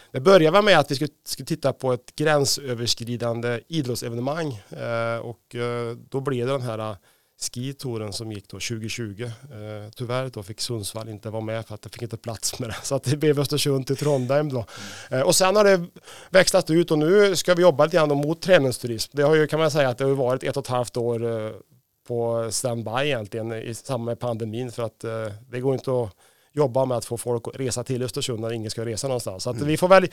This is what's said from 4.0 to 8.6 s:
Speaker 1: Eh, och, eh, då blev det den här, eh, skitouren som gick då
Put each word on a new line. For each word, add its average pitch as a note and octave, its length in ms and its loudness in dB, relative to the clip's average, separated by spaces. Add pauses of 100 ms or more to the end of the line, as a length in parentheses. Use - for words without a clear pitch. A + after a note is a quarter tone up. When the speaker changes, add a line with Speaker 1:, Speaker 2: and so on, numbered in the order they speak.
Speaker 1:
Eh, A#2 480 -4
och, - 360 -14
eh, A#2+ 420 -4 (140)
då C3+ 100 -4
blev C3 260 -2
det C3 60 0
den C#3 100 -2
här, A#2 160 -6
eh, A2 180 -8 (580)
skitouren A#2+ 580 -8
som A2 200 -8
gick G2+ 160 -12
då G2 120 -14